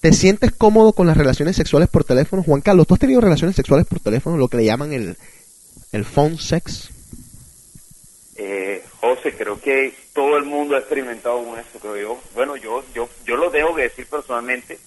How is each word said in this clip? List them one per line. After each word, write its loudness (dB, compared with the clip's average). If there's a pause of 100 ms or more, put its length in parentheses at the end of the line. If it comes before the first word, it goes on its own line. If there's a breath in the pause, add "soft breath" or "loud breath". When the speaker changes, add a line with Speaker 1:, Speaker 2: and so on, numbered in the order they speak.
Speaker 1:
¿Te 6
sientes 4
cómodo 6
con 2
las 4
relaciones 0
sexuales 2
por 2
teléfono? 0
Juan 2
Carlos, 6
¿tú 4
has 2
tenido 4
relaciones 2
sexuales 2
por -6
teléfono, -2
lo 2
que -4
le 2
llaman 0
el, -8 (760 soft breath)
el -6
phone 0
sex? -8 (1500)
Speaker 2:
Eh, -8 (180)
José, -2
creo -8
que -2 (180)
todo 0
el -4
mundo -4
ha 0
experimentado -8
con -14
eso, -20
creo -12
yo. -10 (140)
Bueno, -6
yo, -10 (120)
yo, -8 (160)
yo -6
lo -2
tengo -2
que -4
decir -8
personalmente -10